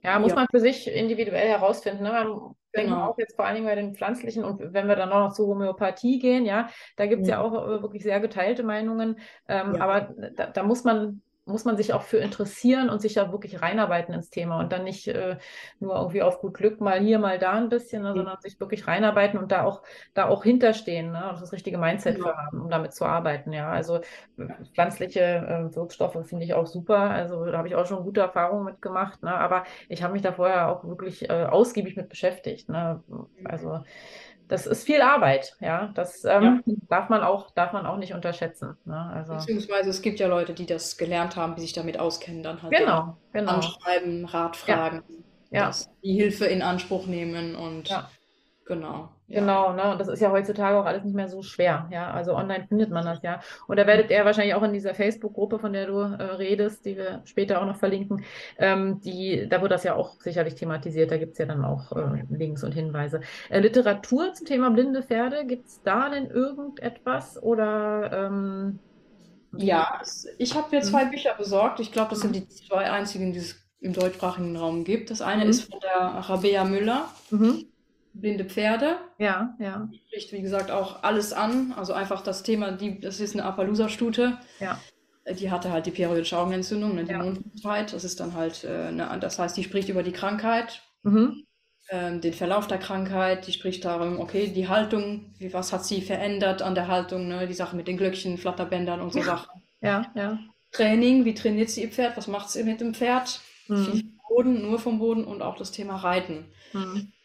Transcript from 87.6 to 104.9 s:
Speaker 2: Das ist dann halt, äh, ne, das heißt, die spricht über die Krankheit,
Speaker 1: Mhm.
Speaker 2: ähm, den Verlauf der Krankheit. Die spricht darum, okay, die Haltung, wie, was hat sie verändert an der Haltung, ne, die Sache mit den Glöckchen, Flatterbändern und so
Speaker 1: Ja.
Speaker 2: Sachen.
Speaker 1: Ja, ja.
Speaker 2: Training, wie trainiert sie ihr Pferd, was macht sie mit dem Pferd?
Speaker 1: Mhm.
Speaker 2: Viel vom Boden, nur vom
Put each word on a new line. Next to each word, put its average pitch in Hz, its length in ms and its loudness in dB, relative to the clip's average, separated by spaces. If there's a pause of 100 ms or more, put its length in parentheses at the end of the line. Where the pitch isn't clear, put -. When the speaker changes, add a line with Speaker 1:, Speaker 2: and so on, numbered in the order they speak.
Speaker 2:
Das 180 120 -8
ist 180 160 -8
dann 175 160 -6
halt, 165 300 -4
äh, 165 260 -4
ne, 170 280 -4
das 190 200 -6
heißt, 175 180 -2
die 190 60 -2
spricht 196 260 -4
über 180 140 0
die 180 80 -2
Krankheit, 220 720 -2 (180)
Speaker 1:
Mhm. 220 420 4 (460)
Speaker 2:
ähm, 175 320 -4
den 170 120 0
Verlauf 196 340 0
der 190 100 -2
Krankheit. 190 680 0
Die 185 40 -6
spricht - 320 -4
darum, 175 360 -2
okay, 196 280 -2
die 185 200 -2
Haltung, 208 720 0
wie, 185 120 -10
was 185 220 -4
hat 185 100 -4
sie 190 200 -4
verändert 196 580 -2
an 185 140 -2
der 180 120 0
Haltung, 180 400 -2
ne, 180 200 -4
die 180 80 -8
Sache 180 200 -6
mit 170 120 -6
den 180 100 -4
Glöckchen, 185 400 -2
Flatterbändern 180 640 -4
und 180 100 -6
so - 80 0
Speaker 1:
Ja. 170 60 0
Speaker 2:
Sachen. - 380 -4 (180)
Speaker 1:
Ja, 202 320 0
ja. 214 240 -4 (340)
Speaker 2:
Training, 233 540 6
wie 220 80 2
trainiert 220 380 2
sie 220 100 -6
ihr 226 80 -4
Pferd, 240 260 0
was 202 120 -10
macht 208 240 -6
sie 233 120 -2
mit 220 160 0
dem 233 140 -2
Pferd? 247 480 0 (280)
Speaker 1:
Mhm. 202 160 2
Speaker 2:
Viel 214 180 0
vom - 160 -16 (100)
Boden, 240 320 4
nur 214 160 0
vom 220 220 -2